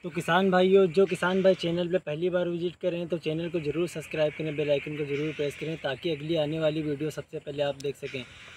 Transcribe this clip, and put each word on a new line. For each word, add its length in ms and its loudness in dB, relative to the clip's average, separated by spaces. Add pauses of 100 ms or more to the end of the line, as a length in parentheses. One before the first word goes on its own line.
तो 60 -6
किसान 400 2
भाइयों, 380 8
जो 180 4
किसान 360 0
भाई 120 8
चैनल 340 0
पे 120 0
पहली 300 -2
बार 180 0
विजिट 280 -4
कर 140 -2
रहे 100 -4
हैं 80 -4
तो 100 -2
चैनल 300 -2
को 120 -2
ज़रूर 280 -2
सब्सक्राइब 440 -2
करें, 240 -4
बेल 140 -2
आइकन 260 0
को 100 -4
ज़रूर 260 -2
प्रेस 220 -4
करें 220 -6
ताकि 340 -4
अगली 260 -2
आने 240 -2
वाली 220 0
वीडियो 280 -4
सबसे 280 -12
पहले 240 -6
आप 140 0
देख 200 -6
सकें। 280 -10 (320)